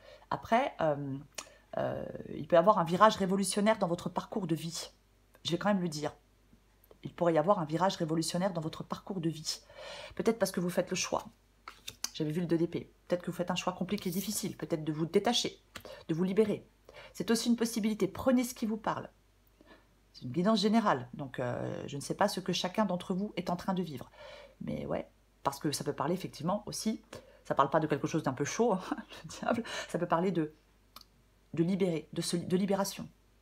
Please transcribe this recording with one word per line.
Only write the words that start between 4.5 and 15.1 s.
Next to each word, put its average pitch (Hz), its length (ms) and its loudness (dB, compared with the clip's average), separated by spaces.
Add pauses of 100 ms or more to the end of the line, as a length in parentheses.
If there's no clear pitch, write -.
vie. 160 380 -6 (520)
Je - 60 -4
vais 170 80 2
quand 202 120 2
même 196 120 2
le 175 60 0
dire. 151 260 -4 (880)
Il 147 100 -10
pourrait 170 220 4
y 156 40 6
avoir 190 200 6
un 165 60 -2
virage 165 320 2
révolutionnaire 170 560 0
dans 165 80 -4
votre 160 240 -6
parcours - 360 -8
de 165 80 0
vie. 156 320 -6 (540)
Peut-être 226 240 0
parce 185 140 0
que - 80 -2
vous 175 100 0
faites 180 200 0
le 185 60 0
choix. - 280 -2 (880)
J'avais 156 160 -2
vu 156 100 -2
le 175 60 0
deux 165 100 4
d'épée. 165 360 -2 (160)
Peut-être 175 140 0
que 175 100 -4
vous - 40 -12
faites 180 140 -2
un 180 60 -2
choix 180 160 -2
compliqué, 190 360 -4
difficile. 196 480 -4
Peut-être 160 280 -4
de 156 80 -2
vous 151 120 -2
détacher, 202 560 2 (460)